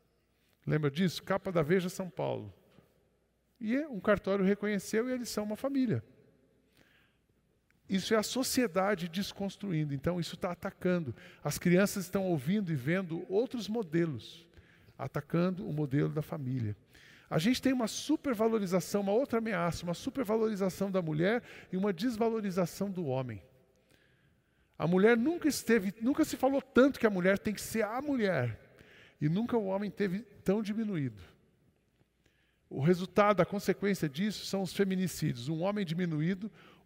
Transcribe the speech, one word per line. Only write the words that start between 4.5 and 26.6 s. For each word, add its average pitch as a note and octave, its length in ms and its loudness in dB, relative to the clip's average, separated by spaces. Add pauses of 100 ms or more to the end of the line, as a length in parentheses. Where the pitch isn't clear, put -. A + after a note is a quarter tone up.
e B3+ 40 -4
eles B3 180 -4
são - 140 -4
uma G#3 120 -6
família. C4 480 0 (1800)
Isso F#3+ 260 0
é - 20 6
a G#3+ 60 4
sociedade G3+ 840 0
desconstruindo. F3+ 880 -4
Então, E3+ 240 -2
isso E3+ 180 -6
tá F#3 140 -4
atacando. F3 640 -2 (280)
As D3 140 -2
crianças F#3 480 4
estão G3 200 -2
ouvindo F3 480 0
e - 20 2
vendo D#3+ 580 -2
outros A3+ 360 0
modelos, E3 800 -2 (520)
atacando F3 680 -2
o E3+ 60 -6
modelo D3+ 360 0
da D3+ 120 -2
família. B2+ 560 -4 (540)
A D3+ 80 0
gente A3 240 2
tem C4 100 4
uma B3+ 140 0
supervalorização, G#3 1160 0
uma G3 100 0
outra A#3+ 260 2
ameaça, F3 460 -2
uma F3 100 -4
supervalorização G3+ 960 -2
da F#3 100 0
mulher E3+ 440 0 (280)
e F3+ 40 -2
uma G3+ 160 2
desvalorização G3+ 1000 -2
do F3+ 160 -4
homem. B2+ 340 -2 (1400)
A D3+ 100 -2
mulher F#3+ 300 6
nunca D#4 320 0
esteve, A3 540 2
nunca D4 220 2
se - 120 -2
falou C4+ 240 0